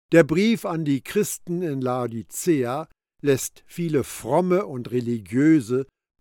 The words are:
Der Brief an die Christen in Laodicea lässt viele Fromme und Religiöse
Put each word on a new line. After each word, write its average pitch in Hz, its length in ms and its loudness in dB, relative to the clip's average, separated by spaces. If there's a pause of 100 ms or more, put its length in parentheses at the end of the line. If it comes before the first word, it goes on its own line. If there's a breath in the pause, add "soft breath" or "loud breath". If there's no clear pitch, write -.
(140)
Der 165 100 8
Brief 196 420 0
an 165 200 -4
die 139 160 0
Christen 180 600 -4
in 139 200 -4
Laodicea 123 1040 -2 (340)
lässt - 440 0
viele 156 380 -2
Fromme 180 600 0
und 123 260 -10
Religiöse 123 960 2 (340)